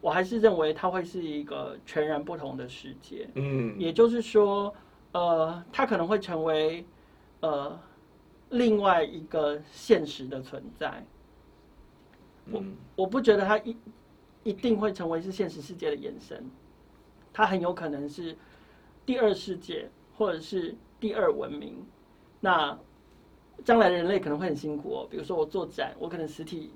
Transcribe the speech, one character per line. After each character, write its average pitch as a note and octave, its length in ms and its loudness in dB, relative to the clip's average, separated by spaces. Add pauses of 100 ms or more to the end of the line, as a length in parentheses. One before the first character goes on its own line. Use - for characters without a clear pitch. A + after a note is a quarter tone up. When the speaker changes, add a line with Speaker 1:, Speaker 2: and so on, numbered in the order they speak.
Speaker 1:
我 E3+ 100 2
还 F3+ 140 2
是 A3+ 140 -2
认 G#3 180 8
为 D#3 160 2
它 E3+ 160 -2
会 F3+ 160 -2
是 F3+ 180 -8
一 D3+ 220 -4
个 C#3 400 -8
全 D3+ 220 -2
然 D3 160 -2
不 E3 140 -8
同 C#3 200 -8
的 B2+ 120 -8
世 C3 320 -16
界。 - 340 -12
Speaker 2:
嗯。 C3+ 440 -2
Speaker 1:
也 E3 140 -2
就 A3+ 160 8
是 A#3 140 0
说， G3+ 500 4 (400)
呃， E3+ 500 2 (100)
它 C4+ 120 2
可 A3+ 120 0
能 E3+ 100 0
会 G#3 120 2
成 F3 260 -4
为， D#3+ 400 2 (560)
呃， D3+ 380 -2 (720)
另 A#3 300 4
外 F#3 240 6
一 - 200 -10
个 D3+ 360 0 (120)
现 E3+ 340 4
实 C3+ 200 -10
的 C3 140 -8
存 C3+ 220 -12 (160)
在。 B2+ 260 -6 (1500)
我， A3 100 -6
Speaker 2:
嗯。 F#3+ 140 -10 (200)
Speaker 1:
我 F#3+ 120 0
不 A#3 140 0
觉 A3 160 8
得 G3 80 2
它 G#3+ 140 4
一， A3+ 180 -6 (680)
一 G#3 80 0
定 A3 240 2
会 G#3 160 0
成 F3 180 -4
为 E3 100 0
是 F#3 120 -8
现 F#3 180 -2
实 D#3 100 -14
世 F3 140 -14
界 D#3+ 160 -4
的 C#3+ 60 -2
延 - 240 -10
伸。 - 240 -16 (880)
它 G#3+ 120 4
很 F#3 160 0
有 F3 140 -2
可 E3 140 -8
能 C#3+ 200 -6
是 D#3+ 280 -10 (680)
第 B3+ 140 -2
二 G#3+ 160 4
世 F#3 220 -8
界， E3 320 -8 (280)
或 G3+ 160 2
者 D#3+ 60 -4
是 E3 360 -4 (260)
第 G#3+ 140 -2
二 F#3 180 4
文 - 180 -4
明。 - 240 -10 (720)
那 D#3 320 4 (880)
将 A#3 140 8
来 G3+ 100 8
人 F3 180 2
类 F#3+ 120 2
可 F#3 100 -2
能 D3 80 0
会 F3+ 100 -4
很 D3+ 100 -2
辛 D3+ 200 -6
苦 D3 160 -6
哦。 C3+ 160 -6
比 D3+ 80 -12
如 D3+ 60 -8
说 E3+ 140 -4
我 D#3 100 2
做 F3 180 -4
展， - 320 -6
我 E3 120 -8
可 E3+ 100 -8
能 D#3+ 80 -4
实 D#3 160 -10
体 D#3 340 -10